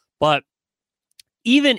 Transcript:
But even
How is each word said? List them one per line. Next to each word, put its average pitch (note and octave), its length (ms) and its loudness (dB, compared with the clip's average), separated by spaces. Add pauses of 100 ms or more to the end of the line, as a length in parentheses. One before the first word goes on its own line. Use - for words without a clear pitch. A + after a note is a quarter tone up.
(200)
But D3 240 -2 (1000)
even C4 340 0